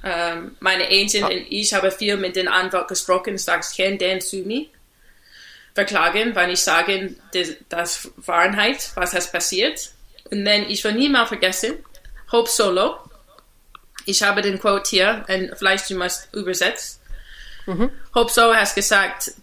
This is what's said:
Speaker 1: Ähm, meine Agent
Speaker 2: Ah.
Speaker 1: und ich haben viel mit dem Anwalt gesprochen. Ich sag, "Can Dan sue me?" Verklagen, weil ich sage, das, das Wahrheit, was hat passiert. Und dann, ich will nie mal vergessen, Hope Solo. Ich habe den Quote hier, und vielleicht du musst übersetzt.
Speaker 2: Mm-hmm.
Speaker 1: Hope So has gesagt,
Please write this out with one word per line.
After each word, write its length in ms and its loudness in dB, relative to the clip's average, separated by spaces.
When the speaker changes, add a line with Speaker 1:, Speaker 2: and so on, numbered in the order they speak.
Speaker 1:
Ähm, 560 -4
meine 280 2
Agent 360 2
Speaker 2:
Ah. 60 0
Speaker 1:
und 220 -4
ich 220 -2
haben 200 2
viel 240 -2
mit 180 -4
dem 140 -2
Anwalt 400 0
gesprochen. 480 0
Ich 80 -6
sag, 180 0
"Can 200 0
Dan 240 -2
sue 220 -6
me?" 240 -4
Verklagen, 600 0
weil 160 2
ich 100 0
sage, 540 0
das, 160 -2
das 480 -6
Wahrheit, 800 0
was 180 -2
hat 160 -2
passiert. 600 -2
Und 140 -2
dann, 240 2
ich 160 -4
will 100 0
nie 140 2
mal 180 4
vergessen, 480 -2
Hope 180 4
Solo. 460 2
Ich 160 2
habe 200 2
den 160 0
Quote 320 0
hier, 380 2
und 280 -2
vielleicht 340 0
du 60 -4
musst 360 -4
übersetzt. 680 -2
Speaker 2:
Mm-hmm. 200 2
Speaker 1:
Hope 160 4
So 220 6
has 220 2
gesagt, 580 0